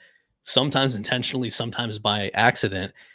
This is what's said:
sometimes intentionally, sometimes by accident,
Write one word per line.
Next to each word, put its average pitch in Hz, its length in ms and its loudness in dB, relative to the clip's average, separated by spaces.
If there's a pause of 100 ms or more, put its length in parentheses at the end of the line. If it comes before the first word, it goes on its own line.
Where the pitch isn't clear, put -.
(420)
sometimes 135 540 2
intentionally, 123 540 -2
sometimes 117 480 -4
by 104 360 0
accident, 98 580 2 (220)